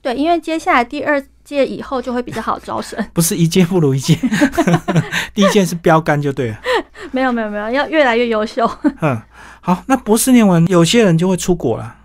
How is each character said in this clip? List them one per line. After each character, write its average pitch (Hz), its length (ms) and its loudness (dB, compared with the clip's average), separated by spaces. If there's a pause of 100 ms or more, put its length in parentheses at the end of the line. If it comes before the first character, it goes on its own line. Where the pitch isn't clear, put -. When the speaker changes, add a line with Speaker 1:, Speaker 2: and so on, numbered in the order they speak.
Speaker 1:
对， 247 140 -4
因 294 140 0
为 339 100 2
接 320 180 -4
下 - 160 -2
来 254 80 0
第 262 220 -6
二 285 180 -2 (220)
届 277 240 -2
以 208 140 -10
后 254 200 -8
就 247 120 -8
会 247 100 -4
比 - 80 -12
较 220 100 -8
好 220 180 -4
招 220 220 -8
生。 - 220 -12
<laughs> - 80 -10
Speaker 2:
不 170 100 0
是 185 140 -2
一 170 100 2
届 175 200 4
不 180 160 0
如 135 120 2
一 139 60 0
届。 147 180 2 (580)
<laughs> - 600 -4
第 208 60 0
一 196 80 4
届 196 160 4
是 170 100 -6
标 165 240 2
杆 151 220 0
就 143 100 -2
对 123 200 -4
了。 110 80 -10 (240)
Speaker 1:
<laughs> - 280 -18
没 254 80 -4
有， 262 140 0
没 233 80 -4
有， 214 80 -6
没 208 80 -8
有， 214 120 -6
要 277 200 -2
越 302 160 2
来 226 100 0
越 240 140 0
优 214 160 0
秀。 233 240 -2 (140)
<laughs> - 180 -2
Speaker 2:
嗯， 131 200 -2 (380)
好， 180 280 -2
那 262 100 2
博 220 200 0
士 254 140 0
念 233 160 6
完， 170 200 4
有 175 180 4
些 226 180 2
人 170 140 4
就 175 100 0
会 190 80 0
出 180 180 -2
国 135 240 -2
了。 113 280 -14